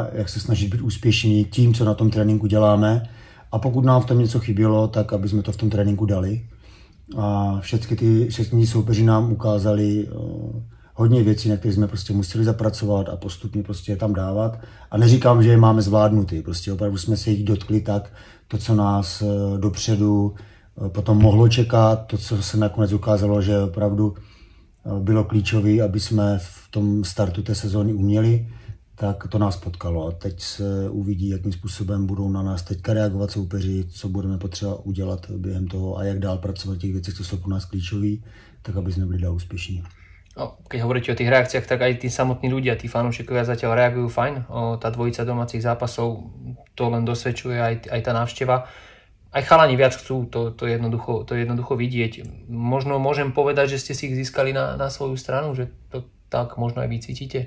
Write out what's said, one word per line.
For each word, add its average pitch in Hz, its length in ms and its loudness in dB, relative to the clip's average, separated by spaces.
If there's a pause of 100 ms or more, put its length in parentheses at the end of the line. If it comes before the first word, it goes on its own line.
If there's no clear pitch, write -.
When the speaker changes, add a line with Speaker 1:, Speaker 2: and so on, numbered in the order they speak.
(120)
Speaker 1:
jak 107 160 -4
se 104 120 -6
snažit 101 280 0
být 113 120 -2
úspěšní 110 640 2
tím, 117 300 4
co 113 100 2
na 107 100 4
tom 107 160 2
tréninku 107 360 2
děláme. 107 640 4 (440)
A 113 60 0
pokud 127 260 0
nám 127 180 6
v - 40 -2
tom 120 120 4
něco 117 220 2
chybělo, 110 480 2
tak 107 240 -2
aby 101 160 0
jsme 101 140 0
to 101 100 -4
v - 40 -8
tom 110 140 0
tréninku 104 360 2
dali. 101 380 0 (720)
A 101 440 0
všechny 113 360 -4
ty, 113 320 4
všichni 113 380 2
soupeři 110 360 2
nám 113 300 4
ukázali, 104 720 2
eh, - 760 -10 (200)
hodně 113 240 6
věcí, 107 260 2
na 104 80 2
které 98 180 -2
jsme 104 140 2
prostě - 240 -6
museli 101 320 0
zapracovat 107 640 0
a - 80 -6
postupně 98 460 -6
prostě 104 300 -8
je 98 40 -4
tam 104 180 -2
dávat. 95 440 -2 (320)
A - 80 -2
neříkám, 120 440 8
že 113 80 8
je 117 60 8
máme 110 260 8
zvládnutý, 101 600 2
prostě 92 300 -6
opravdu 98 260 -4
jsme 107 180 -2
se 110 140 -2
jich 104 140 0
dotkli 107 360 0
tak, 101 320 -4 (360)
to, 107 100 -4
co 113 160 0
nás, 101 480 2
eh, 101 360 0
dopředu, 104 760 0 (520)
eh, - 20 -4
potom 101 300 2
mohlo 107 300 8
čekat, 113 580 4
to, 104 120 -4
co 101 240 -4
se - 140 -4
nakonec 104 360 0
ukázalo, 104 500 2
že 101 200 2
opravdu, 101 520 0 (720)
eh, 101 140 -4
bylo 107 240 2
klíčové, 107 560 2
aby 104 200 0
jsme 101 420 0
v - 280 -18
tom 104 340 0
startu 90 380 -2
té 104 120 -2
sezóny 104 380 -2
uměli, 110 560 2 (460)
tak 98 340 -6
to 107 100 -2
nás 98 180 0
potkalo. 85 520 -6
A 87 40 -4
teď 90 280 -10
se 98 500 -6
uvidí, 101 380 -4
jakým 95 240 -4
způsobem 98 540 -4
budou 98 220 -2
na 98 140 -2
nás 95 200 -4
teďka 95 300 -4
reagovat 101 380 0
soupeři, 95 580 -4
co - 200 -10
budeme 95 300 -4
potřeba 92 360 -6
udělat 95 560 -6
během 92 360 -4
toho 92 320 -6
a 98 60 -4
jak 98 140 -4
dál 95 200 -2
pracovat 95 360 -6
v 87 40 -6
těch 95 140 -4
věcech, 92 220 -6
co 95 100 -10
jsou 95 120 -8
pro 90 140 -6
nás 95 140 -4
klíčové, 101 440 -4 (540)
tak 95 140 -6
aby 92 160 -4
jsme 90 140 -2
byli 90 120 -2
dál 87 160 -2
úspěšní. 87 480 -8 (560)
Speaker 2:
No, - 160 -10 (160)
keď 117 160 -4
hovoríte 123 240 0
o 120 80 -2
tých 123 160 4
reakciách, 123 320 2
tak 127 160 0
aj 123 160 2
tí 127 160 -6
samotní 127 320 0
ľudia, 127 320 0
tí - 80 -10
fanúšikovia 120 560 -2
zatiaľ 117 320 -2
reagujú 123 320 2
fajn. 123 280 -2 (120)
O, 117 320 -4
tá - 160 -6
dvojica 120 320 -4
domácich 120 400 -4
zápasov, 117 640 -4 (480)
to 127 80 -2
len 117 160 0
dosvedčuje 120 560 -4
aj, 117 160 0 (160)
aj 120 160 -4
tá 123 80 0
návšteva. 127 560 -2 (640)
Aj 135 80 0
chalani 156 320 6
viac 127 240 4
chcú, 123 320 -6
to, 117 240 -4
to 120 160 -6
jednoducho, 117 560 -4
to 127 80 -6
jednoducho 120 400 -2
vidieť. 120 720 -4
Možno 135 560 -2
môžem 139 320 -2
povedať, 139 400 2
že 131 80 -4
ste - 160 -8
si 135 160 -6
ich - 0 -
získali 135 400 -2
na, 135 240 -4
na 139 160 -2
svoju 131 240 -6
stranu, 135 400 -4
že 123 160 -8 (160)
to 127 160 -10 (240)
tak 123 240 -4
možno 120 320 -4
aj - 20 -4
vy 117 140 -6
cítite? 131 440 -10